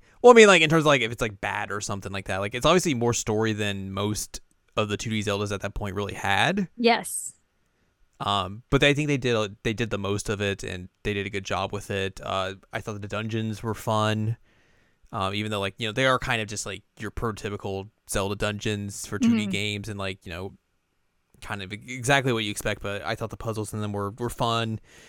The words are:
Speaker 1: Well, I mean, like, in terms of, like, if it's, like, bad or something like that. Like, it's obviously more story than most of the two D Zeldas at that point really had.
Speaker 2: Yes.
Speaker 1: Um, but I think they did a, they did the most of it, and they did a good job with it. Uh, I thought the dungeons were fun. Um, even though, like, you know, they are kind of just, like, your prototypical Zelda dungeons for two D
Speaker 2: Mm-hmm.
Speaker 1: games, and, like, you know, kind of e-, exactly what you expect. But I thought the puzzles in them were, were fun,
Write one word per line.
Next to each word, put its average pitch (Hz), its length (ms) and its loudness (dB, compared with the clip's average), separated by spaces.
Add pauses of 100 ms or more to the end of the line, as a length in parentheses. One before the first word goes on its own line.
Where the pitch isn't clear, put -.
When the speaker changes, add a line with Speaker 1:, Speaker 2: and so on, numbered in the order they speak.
(220)
Speaker 1:
Well, 240 100 12
I - 20 10
mean, 214 140 12
like, 180 140 8
in 156 80 6
terms 160 120 6
of, 143 40 -2
like, 143 160 6
if 113 100 0
it's, - 80 -10
like, 110 200 -4
bad 101 300 -4
or 101 100 -4
something 98 300 -6
like 98 160 -6
that. 95 120 -2
Like, 104 180 -2
it's 123 100 0
obviously 170 280 4
more 120 200 2
story 110 380 0
than 98 400 -4
most 104 480 -4 (360)
of 107 120 2
the 101 80 0
two - 140 -6
D 107 100 0
Zeldas 101 320 -2
at 98 80 -4
that 101 140 -6
point 101 200 -6
really 98 200 -4
had. 120 600 2
Speaker 2:
Yes. 233 560 0 (840)
Speaker 1:
Um, 101 520 -2
but 139 120 4
I 143 120 6
think 151 120 0
they 143 120 2
did 120 180 0
a, 107 140 0 (120)
they 117 100 0
did 110 180 -2
the 104 80 -2
most 101 300 -2
of 101 120 -2
it, 98 240 -2
and 92 240 -8 (160)
they 104 100 -2
did 101 120 -4
a 101 40 -8
good 98 140 -6
job 98 280 -4
with 101 200 -8
it. 95 320 -4
Uh, 95 300 -2 (180)
I 110 80 -6
thought 104 200 -8
the 104 60 -10
dungeons 110 560 -4
were 113 120 -4
fun. 107 600 0 (760)
Um, 95 220 -2
even 107 180 -4
though, 104 80 -2
like, 98 180 -2
you 117 80 -4
know, 107 60 -4
they 131 140 0
are 127 120 4
kind 120 240 -2
of 104 60 -6
just, 104 180 -8
like, 98 160 -10 (160)
your 104 140 -8
prototypical 101 760 -6 (220)
Zelda 101 240 0
dungeons 104 720 -4
for - 140 -6
two 233 160 4
D 214 60 0
Speaker 2:
Mm-hmm. 202 100 -2
Speaker 1:
games, 104 360 -2
and, 104 120 -8
like, 95 260 -6
you 90 60 -10
know, 92 220 -10 (840)
kind 101 220 -8
of 95 100 -8
e-, 107 80 -10 (140)
exactly 131 380 2
what 113 100 2
you 104 80 -2
expect. 104 320 -4
But 101 200 -6
I 92 120 -4
thought 117 160 -6
the 117 60 -10
puzzles 107 360 -6
in 107 80 -6
them 104 120 -4
were, 101 180 -4
were 120 200 -4
fun, 113 500 -2 (280)